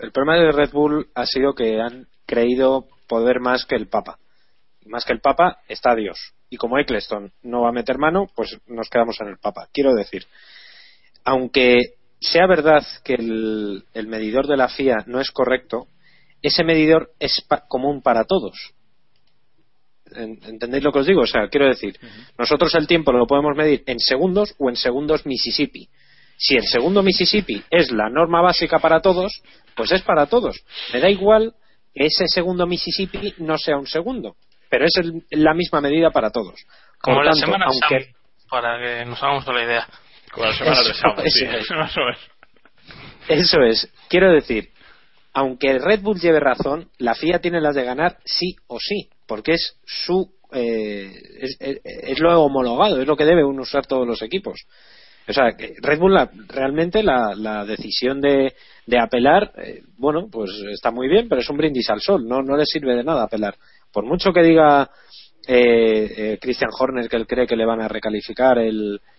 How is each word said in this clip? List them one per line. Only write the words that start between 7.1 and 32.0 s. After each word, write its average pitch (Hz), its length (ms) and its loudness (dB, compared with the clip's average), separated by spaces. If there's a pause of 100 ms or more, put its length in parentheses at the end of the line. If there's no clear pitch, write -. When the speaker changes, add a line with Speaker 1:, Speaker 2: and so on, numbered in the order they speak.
Speaker 1:
no 120 200 -4
va 120 80 2
a - 20 0
meter 123 240 -4
mano, 165 300 0 (100)
pues 110 300 -8
nos 113 240 -10
quedamos 117 320 0
en 104 60 -8
el 95 100 -16
Papa. 101 340 -10
Quiero 135 220 2
decir, 101 300 -4 (1000)
aunque 123 680 2 (260)
sea 170 260 2
verdad 156 380 4 (200)
que 131 100 -2
el, 110 680 -4 (100)
el 113 140 -8
medidor 110 380 -2
de 147 120 0
la 127 100 2
fia 123 380 0
no 123 140 -4
es 135 100 -6
correcto, 127 560 -4 (560)
ese 151 220 0
medidor 160 540 2
es - 300 -4
pa-, - 180 -2
común 135 360 -4
para 117 220 2
todos. - 500 -4 (1400)
En-, 110 300 -14
¿entendéis 120 400 -6
lo 147 80 2
que 139 80 2
os 135 60 0
digo? 175 160 4
O 117 40 4
sea, 107 220 0
quiero 143 180 2
decir, 107 360 0
Speaker 2:
Ujú. 110 360 -20
Speaker 1:
nosotros 151 360 0
el 156 120 2
tiempo 160 260 2
lo 123 140 4
podemos 143 300 0
medir 151 300 2
en 123 120 -6
segundos 180 600 0
o 135 100 0
en 123 80 -2
segundos 143 500 -2
Mississippi. 131 600 -4 (480)
Si - 200 0
el 110 80 0
segundo 165 380 2
Mississippi 180 680 0
es 160 200 2
la 107 180 -2
norma 165 320 2
básica 170 380 2
para 160 220 4
todos, 185 420 0 (320)
pues 110 180 -4
es 190 100 2
para 160 240 2
todos. 214 360 -2 (300)
Me 123 80 -2
da 180 100 4
igual 214 440 4 (400)
que 139 120 0